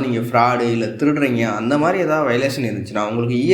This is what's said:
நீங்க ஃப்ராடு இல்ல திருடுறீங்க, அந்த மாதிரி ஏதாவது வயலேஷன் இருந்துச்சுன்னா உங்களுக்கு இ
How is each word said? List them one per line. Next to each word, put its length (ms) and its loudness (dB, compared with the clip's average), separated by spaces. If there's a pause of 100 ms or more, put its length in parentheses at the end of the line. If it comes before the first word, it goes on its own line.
நீங்க 220 -2
ஃப்ராடு 480 2
இல்ல 160 -2 (100)
திருடுறீங்க, 420 2 (120)
அந்த 220 -2
மாதிரி 300 0
ஏதாவது 220 0
வயலேஷன் 400 0
இருந்துச்சுன்னா 400 -4
உங்களுக்கு 360 0
இ 80 2